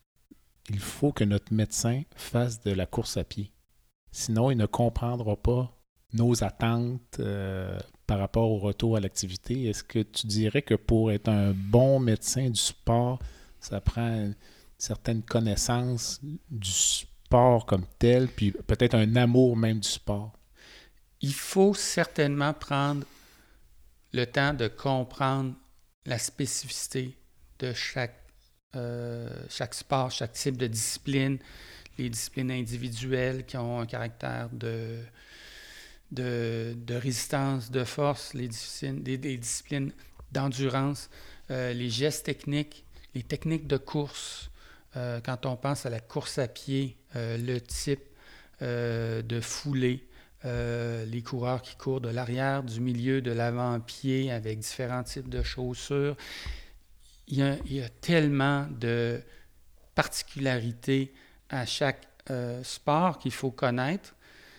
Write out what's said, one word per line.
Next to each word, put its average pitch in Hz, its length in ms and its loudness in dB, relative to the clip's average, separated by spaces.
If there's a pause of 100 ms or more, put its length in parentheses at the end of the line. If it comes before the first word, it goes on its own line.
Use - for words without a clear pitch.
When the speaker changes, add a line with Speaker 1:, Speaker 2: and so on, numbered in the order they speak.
(680)
Speaker 1:
il 104 100 -2
faut - 320 0
que 113 140 2
notre 101 280 2
médecin 117 500 2 (120)
fasse 120 480 -2
de 104 80 2
la 92 160 2
course - 300 -2
à 90 80 0
pied. - 260 -8 (600)
Sinon, 117 400 2
il 127 40 2
ne 104 100 4
comprendra 120 680 0
pas 123 400 0 (360)
nos 117 320 4
attentes, 120 760 0
euh, 95 580 -2 (300)
par 104 140 2
rapport 113 320 2
au 107 60 2
retour 104 380 2
à 107 40 4
l'activité. 98 680 -4
Est-ce 104 140 -2
que - 180 -4
tu - 280 -2
dirais 107 340 2
que - 120 2
pour 110 360 4
être 104 180 0
un 101 240 6
bon 120 460 6
médecin 127 520 2
du 110 100 0
sport, 123 580 2 (400)
ça 101 220 -6
prend - 260 0
une 107 300 -2 (420)
certaine 113 440 -2
connaissance 120 1000 0 (300)
du 101 200 -4
sport - 960 4
comme 92 200 2 (140)
tel, 123 280 6
puis 101 240 0
peut-être - 440 2
un 110 180 6
amour 123 420 8
même 110 220 4
du 101 100 -4
sport ? 104 440 -4 (880)
Speaker 2:
Il 139 140 0
faut 196 400 4
certainement 147 800 2
prendre 143 520 0 (1080)
le 123 120 0
temps 139 300 2
de 120 120 0
comprendre 131 880 -2 (520)
la 127 120 -2
spécificité - 960 -6 (440)
de 127 120 -4
chaque, - 460 -4 (560)
euh, 120 540 -6 (200)
chaque - 260 -6
sport, 131 360 0
chaque - 220 -6
type 135 240 -2
de 123 100 0
discipline, 135 720 0 (600)
les 123 120 -2
disciplines 127 400 -4
individuelles 127 960 -2
qui - 120 -8
ont 120 200 -2
un 117 80 -4
caractère 120 640 -6
de, 113 480 -6 (1120)
de, 117 680 -2
de 120 180 -6
résistance, 127 760 -2
de 127 140 0
force, 143 500 -2
les 120 140 -4
disciplines, 135 540 -8
des, 131 160 -2
des 135 180 -4
disciplines 139 560 -4 (400)
d'endurance, 135 760 0 (400)
euh, 127 240 -2
les 120 160 -2
gestes 139 360 0
techniques, 147 580 -4 (300)
les 123 80 -6
techniques 151 460 -4
de 143 80 2
course. - 720 -6 (460)
Euh, 123 280 -6
quand 127 220 -4
on 127 100 -2
pense 139 300 -2
à 123 40 -4
la 113 100 -4
course - 380 -6
à 127 100 2
pied, 135 480 -4 (180)
euh, 117 220 -4
le 123 240 -2
type, - 400 -4 (640)
euh, 117 600 -2
de 117 180 -2
foulée, 127 640 -2 (400)
euh, 120 580 -4
les 117 180 -6
coureurs 123 400 -2
qui - 140 -16
courent 135 240 -2
de 117 80 -4
l'arrière, 127 560 -2
du 113 160 -6
milieu, 127 400 0
de 123 100 -2
l'avant-pied 120 1040 -2
avec 110 260 -4
différents 123 460 -6
types 127 240 -10
de 123 140 -2
chaussures. 139 720 -2 (1120)
Il 135 100 -2
y 139 40 4
a, 139 140 2 (100)
il 131 80 -6
y 139 80 -2
a 117 60 -6
tellement 143 800 2 (140)
de 120 400 0 (720)
particularités 131 1200 0 (380)
à 127 160 -4
chaque, - 420 -2 (220)
euh, 123 340 -4
sport 156 540 0
qu'il 127 140 -4
faut 135 180 -2
connaître, 127 640 0 (440)